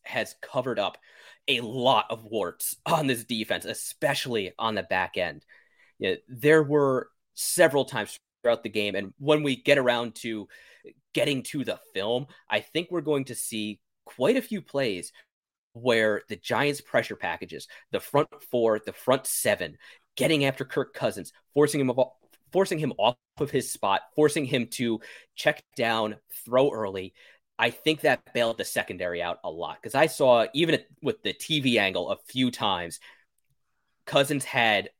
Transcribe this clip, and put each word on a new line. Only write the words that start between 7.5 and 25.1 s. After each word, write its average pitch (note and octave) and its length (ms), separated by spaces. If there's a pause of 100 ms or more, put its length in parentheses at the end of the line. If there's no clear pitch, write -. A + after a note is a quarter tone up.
times G#2+ 340 (240)
throughout A#2 200
the A2 80
game. G#2 240
And G2 240
when D3+ 240
we C#3 140
get C#3+ 200
around A#2+ 460
to G#2+ 260 (640)
getting C3 300
to C#3 220
the - 140 (140)
film, A#2 360 (200)
I G#2+ 120
think - 300
we're F3 120
going C#3+ 240
to B2 80
see G#2+ 440 (280)
quite - 320
a B3+ 40
few G3 200
plays A2 500 (600)
where A#2 560
the A2 60
Giants C#3 460
pressure - 340
packages, E2+ 540 (240)
the G2 80
front - 280 (220)
four, A2+ 300
the G2 120
front C3+ 320
seven, F#2 540 (380)
getting D#3 280
after C3+ 200
Kirk - 300
Cousins, G#2 380 (220)
forcing C#3+ 260
him C3 100
off, B2 220 (400)
forcing F#3 260
him D3+ 200
off A#2 180 (220)
of C#3+ 120
his C3 200
spot, G2 320 (120)
forcing D3+ 300
him B2 220
to A2+ 340 (340)